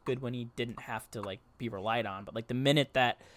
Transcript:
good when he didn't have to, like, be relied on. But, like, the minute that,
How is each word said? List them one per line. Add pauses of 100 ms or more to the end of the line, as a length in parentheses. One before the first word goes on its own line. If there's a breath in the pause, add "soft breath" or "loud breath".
good
when
he (120)
didn't
have
to,
like, (180)
be
relied
on.
But,
like,
the
minute
that, (160 soft breath)